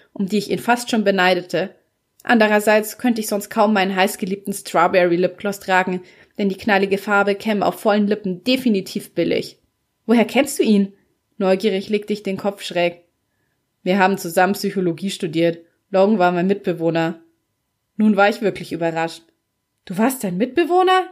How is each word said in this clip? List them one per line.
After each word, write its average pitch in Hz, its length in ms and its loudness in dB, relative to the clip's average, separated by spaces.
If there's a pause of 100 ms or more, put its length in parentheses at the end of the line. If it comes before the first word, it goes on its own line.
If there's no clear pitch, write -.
(140)
um 196 140 -4
die 202 100 -2
ich 196 140 -4
ihn 180 80 -2
fast 240 300 -2
schon 220 140 0
beneidete. 185 680 0 (520)
Andererseits 214 760 2
könnte 233 240 0
ich 214 60 -6
sonst 202 220 -6
kaum 214 220 2
meinen 196 240 0
heißgeliebten 196 580 -2
Strawberry 180 640 2
Lipgloss 185 440 -2
tragen, 185 420 0 (360)
denn 202 120 0
die 190 80 -6
knallige 196 400 0
Farbe 202 380 0
käme 202 300 -2
auf 175 140 -2
vollen 208 280 2
Lippen 196 360 -4
definitiv 226 720 -2
billig. - 460 -4 (460)
„Woher 226 200 4
kennst 294 340 0
du - 40 2
ihn?“ 202 300 2 (440)
Neugierig 190 520 0
legte 208 240 -2
ich 208 100 -10
den 190 140 -4
Kopf 202 240 -6
schräg. 175 420 -4 (800)
„Wir 185 160 0
haben 190 180 2
zusammen 185 360 0
Psychologie 196 580 -4
studiert. 165 480 -2 (320)
Logan 196 280 4
war 180 120 4
mein 180 160 0
Mitbewohner.“ 165 720 -2 (720)
Nun 214 200 4
war 202 140 6
ich 220 120 -4
wirklich 180 320 -4
überrascht. 165 480 -4 (640)
„Du 175 120 -10
warst 262 260 0
dein 180 140 -4
Mitbewohner? 349 760 0